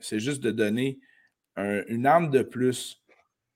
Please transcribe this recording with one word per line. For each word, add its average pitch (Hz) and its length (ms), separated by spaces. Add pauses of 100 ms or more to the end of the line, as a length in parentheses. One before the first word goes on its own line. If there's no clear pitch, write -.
c'est 107 180
juste 127 240
de 113 80
donner 113 480 (560)
un, 101 320
une 117 180
arme 160 240
de 131 140
plus - 600 (520)